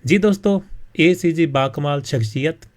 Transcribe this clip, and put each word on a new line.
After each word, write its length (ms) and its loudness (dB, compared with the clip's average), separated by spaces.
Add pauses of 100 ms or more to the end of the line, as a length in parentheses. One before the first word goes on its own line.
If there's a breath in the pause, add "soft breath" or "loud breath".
ਜੀ 140 4
ਦੋਸਤੋ, 460 0 (320)
ਇਹ 200 4
ਸੀ 160 -2
ਜੀ 140 0
ਬਾਕਮਾਲ 560 -2
ਸ਼ਖਸੀਅਤ 760 -4